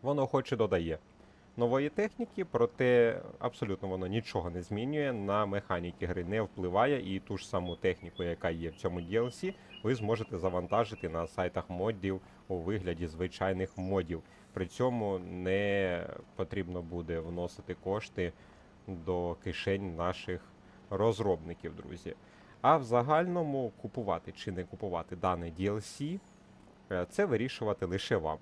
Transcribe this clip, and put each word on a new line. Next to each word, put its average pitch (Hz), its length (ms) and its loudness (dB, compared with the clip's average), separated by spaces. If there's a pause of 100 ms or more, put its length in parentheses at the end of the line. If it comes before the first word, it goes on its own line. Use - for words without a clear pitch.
Воно 139 240 2
хоч 135 260 2
і 135 40 0
додає 87 420 2 (580)
нової 127 320 4
техніки, 208 560 -2
проте 120 760 6 (180)
абсолютно 101 500 -2
воно 92 180 -2
нічого 95 440 0
не 87 120 -4
змінює, 135 500 -2
на 101 340 2
механіки 92 600 -2
гри 87 180 -2
не 104 180 0
впливає, 98 720 2
і 95 60 -2
ту 101 160 -6
ж - 120 -8
саму 87 280 -2
техніку, 90 460 0
яка 85 280 0
є 82 200 -4
в 78 60 -16
цьому 90 240 -2
D 85 100 -8
L 113 140 2
C, 185 300 -6 (280)
ви 120 120 2
зможете 110 440 -2
завантажити 92 720 0
на 82 180 -2
сайтах 90 440 -2
модів 95 500 -2 (280)
у 92 80 -2
вигляді 87 500 -2
звичайних 90 720 -2
модів. 92 440 -2 (300)
При 92 140 -2
цьому 110 520 0
не 92 880 0 (300)
потрібно 90 460 -4
буде 85 380 -4
вносити 87 540 -6
кошти 95 580 -2 (540)
до 87 580 -2
кишень 98 520 -2
наших 87 440 -2 (500)
розробників, 95 840 0
друзі. - 380 -10 (460)
А 147 160 8
в 139 80 2
загальному 139 880 2 (100)
купувати 98 500 -2
чи - 200 -6
не 90 120 -4
купувати 90 520 -4
дане 87 300 0
D 90 260 0
L 104 40 0
C, 147 440 -6 (720)
е, 90 180 0
це 202 140 2
вирішувати 113 640 0
лише 95 300 0
вам. 78 240 0